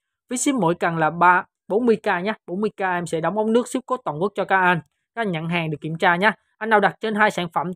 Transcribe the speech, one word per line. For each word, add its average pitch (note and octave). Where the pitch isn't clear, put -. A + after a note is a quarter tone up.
Phí B3+
ship C#4
mỗi F3
cần F3
là D#3
ba, F3
bốn A#3
mươi A3
K -
nhé. G3
Bốn F3+
mươi G#3+
K -
em F3
sẽ E3
đóng F3
ống A3
nước A#3+
ship -
code B3+
toàn D3+
quốc G3+
cho G3
các F#3+
anh. F3+
Các A#3
anh G3+
nhận E3
hàng E3+
được D3
kiểm D#3+
tra F3+
nhé. G3+
Anh A3
nào G#3+
đặt F#3
trên A3
hai G#3+
sản F3
phẩm F3+